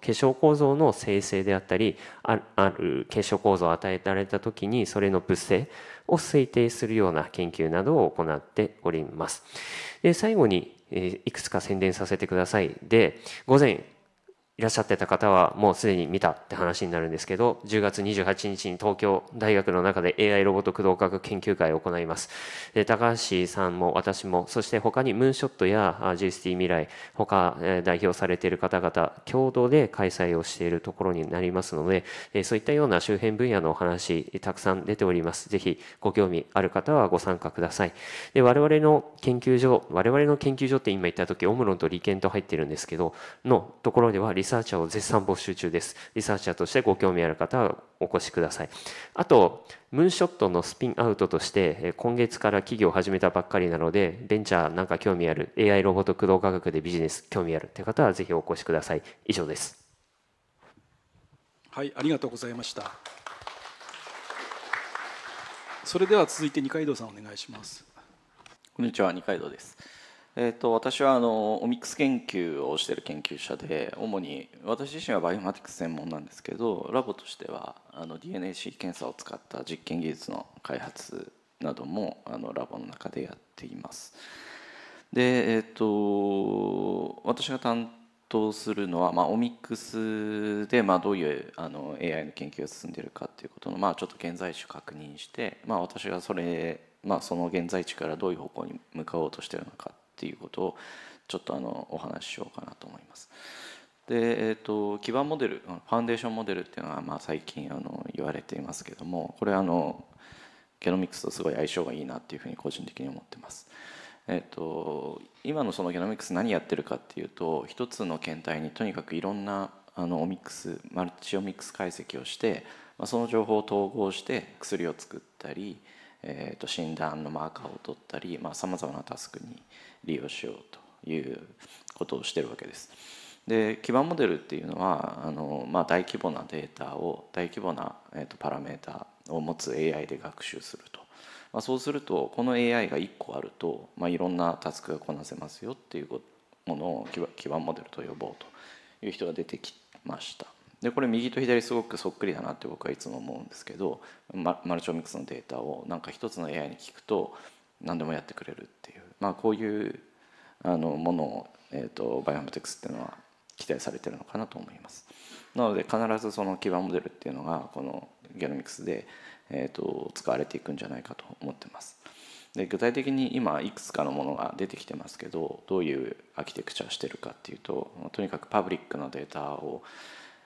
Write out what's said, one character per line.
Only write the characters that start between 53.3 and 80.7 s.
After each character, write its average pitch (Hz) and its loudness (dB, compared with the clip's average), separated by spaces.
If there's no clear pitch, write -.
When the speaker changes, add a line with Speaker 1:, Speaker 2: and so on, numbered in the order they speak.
Speaker 1:
ば 90 4
っ - -4
か 101 2
り 90 4
な 85 2
の 80 2
で、 92 4
ベ 107 4
ン 107 -2
チ 98 2
ャ 85 6
ー - 0
な 87 0
ん - 0
か 85 0
興 98 2
味 85 2
あ 78 2
る、 76 -4
エ 110 6
ー 104 8
ア - 8
イ 98 6
ロ 95 6
ボ 98 4
ッ - -4
ト 92 2
駆 98 4
動 95 8
科 95 4
学 90 -2
で 78 0
ビ 85 -4
ジ 85 2
ネ 80 2
ス - -8
興 98 0
味 82 0
あ - -2
る - -6
っ - -20
て - -12
方 110 4
は 104 6
ぜ 90 -4
ひ 82 -4
お 82 2
越 85 -2
し - -12
く - -2
だ 80 2
さ 82 -4
い。 76 -2
以 - 0
上 82 -2
で 76 -4
す。 - -10
Speaker 2:
は 135 -8
い、 143 -6
あ 135 -2
り 151 4
が 143 2
と 135 -2
う - -6
ご 120 -8
ざ 120 -8
い 120 -8
ま 120 -8
し - -8
た。 - -10
そ - -2
れ 190 6
で 202 6
は 190 10
続 - -2
い 143 -4
て 151 0
二 135 -2
階 160 -2
堂 143 2
さ 117 -8
ん 110 -12
お - -14
願 104 -16
い - -16
し - -14
ま 110 -16
す。 - -18
Speaker 3:
こ - -4
ん 120 2
に 110 -2
ち - 0
は、 92 4
二 90 -8
階 92 -2
堂 76 -8
で 65 -14
す。 - -20
え 120 0
ー - -2
と、 117 2
私 120 0
は 135 8
あ 127 6
の、 110 2
オ 113 -2
ミ 120 0
ッ - -18
ク - -10
ス - -10
研 135 2
究 85 -4
を 69 -2
し - -2
て - -6
い - -2
る - -8
研 73 -10
究 73 -8
者 - -6
で、 - -6
主 107 -4
に - -10
私 139 -6
自 - -8
身 117 0
は 92 2
バ 85 2
イ 101 -2
オ - -8
マ 95 -4
テ - -20
ィ - -18
ク - -16
ス - -16
専 82 -6
門 78 -8
な 80 -6
ん - -12
で - -20
す - -20
け - -10
ど、 110 -4
ラ 131 2
ボ 127 -6
と - -16
し - -14
て - -14
は - -12
あ 78 -14
の、 82 -12
デ 160 -16
ィ 180 -10
ー - -8
エ - -6
ヌ 90 -6
エ - -6
ー - -8
シ - -10
ー - -14
ケ - -8
ン 131 -6
サ - -8
ー - -8
を - -10
使 - -14
っ - -14
た - -10
実 80 -10
験 82 -4
技 80 -4
術 - -8
の - -8
開 65 -6